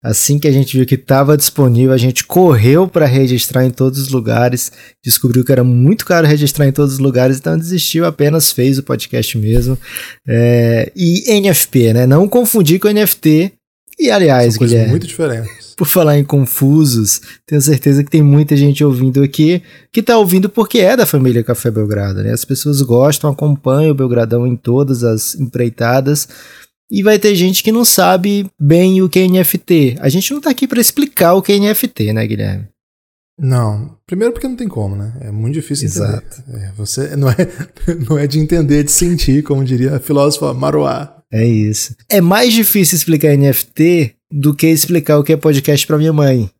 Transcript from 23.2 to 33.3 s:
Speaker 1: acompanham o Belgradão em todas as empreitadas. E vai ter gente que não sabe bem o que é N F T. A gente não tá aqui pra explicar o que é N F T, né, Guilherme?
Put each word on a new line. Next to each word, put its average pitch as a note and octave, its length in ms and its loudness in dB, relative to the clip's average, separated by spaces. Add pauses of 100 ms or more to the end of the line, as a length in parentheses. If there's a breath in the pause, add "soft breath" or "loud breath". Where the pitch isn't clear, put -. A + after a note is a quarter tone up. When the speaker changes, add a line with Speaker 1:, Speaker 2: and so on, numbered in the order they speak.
Speaker 1:
acompanham C#3+ 640 0
o C#3+ 40 0
Belgradão A#2+ 520 0
em B2 80 -2
todas B2+ 480 -2
as A2 320 -2
empreitadas. B2+ 920 -2 (680 loud breath)
E G3+ 80 -2
vai G#3+ 160 4
ter G#3 180 2
gente F#3 280 0
que G#3+ 80 0
não A#3 140 2
sabe F#3+ 760 0
bem F3+ 420 4
o F#3 60 2
que E3 100 0
é F#3 60 4
N F#3 140 2
F F#3 200 0
T. C#3+ 440 0
A - 80 0
gente F#3+ 240 -2
não C#4+ 80 -6
tá D#4 80 -2
aqui C4 180 -2
pra A#3+ 140 -2
explicar A3+ 540 0
o G3 60 0
que G3+ 120 0
é - 20 4
N G3+ 120 0
F G#3+ 200 -2
T, G#2+ 240 -4
né, A2 160 -2
Guilherme? G2+ 400 -6 (720)